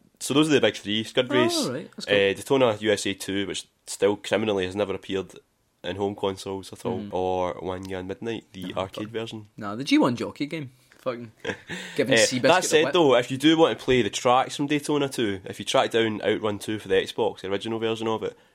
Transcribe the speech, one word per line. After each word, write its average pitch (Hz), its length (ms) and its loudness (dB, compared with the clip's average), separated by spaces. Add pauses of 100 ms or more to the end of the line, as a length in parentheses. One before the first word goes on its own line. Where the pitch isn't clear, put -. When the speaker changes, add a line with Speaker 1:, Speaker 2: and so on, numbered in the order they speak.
(200)
Speaker 1:
so - 120 -6
those 156 160 4
are 151 60 4
the 120 80 6
big 107 140 2
three. 107 280 -4
Scud 127 260 0
Speaker 2:
Oh, 139 40 0
Speaker 1:
Race, 127 320 2
Speaker 2:
right, 151 280 -8
that's - 120 -14
cool. 104 80 2
Speaker 1:
uh, 98 180 4
Daytona 117 480 2
U 107 120 2
S 101 140 0
A 98 80 0
two, 98 320 -4
which 80 200 -8 (200)
still 101 300 2
criminally 101 480 0
has 90 120 -6
never 98 180 -2
appeared 95 380 -6 (500)
in 90 140 -6
home 101 180 -2
consoles 98 580 -6
at - 140 -16
all, 92 120 -2
Speaker 2:
Mm-hmm. 101 160 -8
Speaker 1:
or 92 480 -2
Wangan 92 440 -8
Midnight, 110 460 -8
the 95 200 -10
Speaker 2:
No, - 100 -4
Speaker 1:
arcade 107 300 -8
Speaker 2:
but 113 80 -6
Speaker 1:
version. 110 260 -12 (100)
Speaker 2:
Nah, 104 180 -10
the 127 100 -8
G 277 140 2
one 135 180 2
Jockey 110 300 -6
game. 147 240 -10 (300)
Fucking 120 300 -8 (140)
Speaker 1:
<laughs> - 520 -10
Speaker 2:
giving 123 180 2
Speaker 1:
Eh, - 100 6
Speaker 2:
Seabiscuit 127 160 0
Speaker 1:
that 170 220 6
Speaker 2:
the - 60 -4
Speaker 1:
said, 160 160 4
Speaker 2:
whip. 156 100 0
Speaker 1:
though, 151 220 6
if 123 140 0
you 131 60 -4
do 156 220 4
want 123 200 4
to - 60 -16
play 127 160 4
the 101 80 0
tracks 127 480 2
from 147 100 -2
Daytona 147 440 0
two, 101 340 -2
if - 140 -12
you 104 80 -10
track 117 240 2
down 113 320 0
Outrun 104 360 0
two 107 200 -6
for 98 100 -2
the 95 60 6
Xbox, 95 480 0
the 92 60 -8
original 104 300 -4
version 113 300 -2
of 110 140 -2
it, - 120 -6 (200)